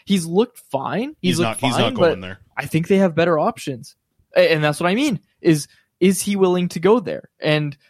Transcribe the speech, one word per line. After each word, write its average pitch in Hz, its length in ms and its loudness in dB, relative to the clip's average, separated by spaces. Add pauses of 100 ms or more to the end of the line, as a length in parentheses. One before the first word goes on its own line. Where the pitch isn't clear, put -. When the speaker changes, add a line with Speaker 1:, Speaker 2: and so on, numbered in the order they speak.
Speaker 1:
He's 185 200 0
looked 185 320 -2
fine. 165 640 -6
He's 180 120 0
Speaker 2:
He's - 60 -2
Speaker 1:
looked 113 220 -2
Speaker 2:
not, - 80 0
he's - 60 -2
Speaker 1:
fine, - 60 0
Speaker 2:
not - 120 0
going 165 260 0
Speaker 1:
but 92 80 -12
Speaker 2:
there. 92 120 -14 (180)
Speaker 1:
I - 80 -6
think 160 220 -2
they 196 100 4
have 190 160 2
better 165 240 2
options. 147 580 -6 (400)
A-, 170 180 4
and 151 100 0
that's 151 160 0
what 175 100 0
I 190 60 0
mean, 262 240 0 (200)
is, 156 280 2 (340)
is 185 180 4
he 202 160 -4
willing 180 320 2
to 175 140 -8
go 208 180 4
there? 113 300 -8 (100)
And 151 380 -2 (120)